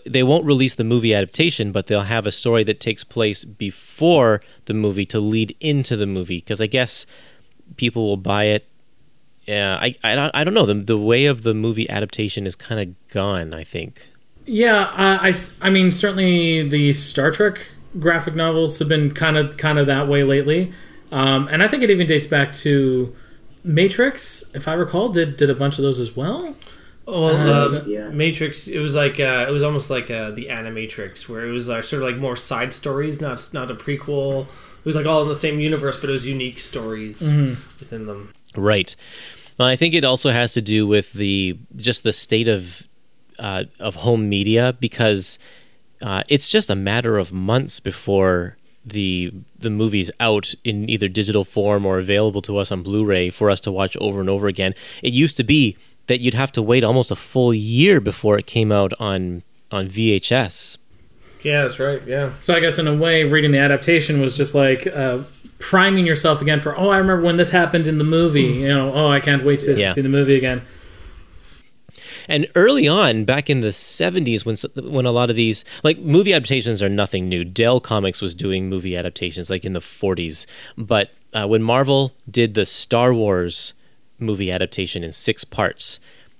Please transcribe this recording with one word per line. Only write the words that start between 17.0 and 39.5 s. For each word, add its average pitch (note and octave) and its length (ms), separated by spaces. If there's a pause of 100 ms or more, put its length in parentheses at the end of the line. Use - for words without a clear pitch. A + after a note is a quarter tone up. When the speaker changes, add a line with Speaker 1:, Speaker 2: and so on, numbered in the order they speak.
Speaker 2:
Trek G3+ 340 (340)
graphic D#3+ 360
novels D#3+ 440
have D3+ 80
been D3+ 240
kinda, D3+ 440
kinda D3 300
that C#3 220
way C#3+ 160
lately. D3 480 (380)
Um, C3+ 400
and D#3 140
I G#3+ 60
think C4 140
it G#3+ 60
even F3+ 160
dates D3+ 200
back C#3+ 300
to C3 600 (480)
Matrix, F#3+ 880
if C#3 140
I D#3+ 60
recall, F3+ 340
did, E3 300
did C#3+ 120
a C3 60
bunch C#3 240
of C3+ 40
those B2+ 180
as A#2 160
well. C#4 360 (520)
Speaker 3:
Well, D#3+ 240
Speaker 2:
And C#3+ 680
Speaker 3:
uh, - 160
Matrix, D3+ 560
it - 120
was D3+ 140
like, C#3+ 240
uh, B2+ 300
it C#3+ 40
was D3 120
almost D3 260
like, B2 220
uh, A2 200
the A#2+ 160
Animatrix, A2 800
where A#2 180
it A#2+ 40
was, A#2+ 180
uh, A2+ 120
sort C3+ 220
of B2+ 60
like A#2+ 80
more C3 180
side B2+ 380
stories, D3 480
not, B2+ 320
not B2+ 180
a A2+ 40
prequel. C#3 680
It - 420
was, D#3+ 140
like, D3 80
all D#3 160
in D3+ 80
the D3 60
same D3+ 260
universe, C#3 340
but C#3 140
it - 20
was B2+ 160
unique B2+ 320
stories A2 600
Speaker 2:
Mm-hmm. D3 320 (260)
Speaker 3:
within A2 260
them. G2+ 280 (240)
Speaker 1:
Right. G2+ 360 (640)